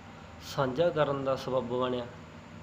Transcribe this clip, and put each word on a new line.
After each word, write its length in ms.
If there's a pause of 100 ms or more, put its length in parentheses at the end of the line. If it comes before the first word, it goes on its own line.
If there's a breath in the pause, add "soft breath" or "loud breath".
(420)
ਸਾਂਝਾ 480
ਕਰਨ 340
ਦਾ 120
ਸਬੱਬ 280
ਬਣਿਆ। 420 (560)